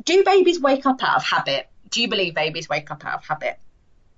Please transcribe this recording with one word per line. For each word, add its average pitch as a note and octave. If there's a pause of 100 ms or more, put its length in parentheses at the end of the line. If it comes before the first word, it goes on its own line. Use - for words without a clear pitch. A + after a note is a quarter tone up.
Do F#4+
babies F#4
wake C4+
up C4
out -
of -
habit? - (220)
Do A3+
you A#3
believe F#3+
babies D#3+
wake D3+
up D3
out -
of -
habit? C#3 (600)